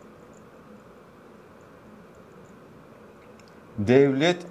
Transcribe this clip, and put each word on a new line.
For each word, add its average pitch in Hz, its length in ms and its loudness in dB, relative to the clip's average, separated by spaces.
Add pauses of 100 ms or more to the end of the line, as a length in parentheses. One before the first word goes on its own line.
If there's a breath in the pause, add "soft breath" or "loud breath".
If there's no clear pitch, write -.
(3750)
devlet 139 720 0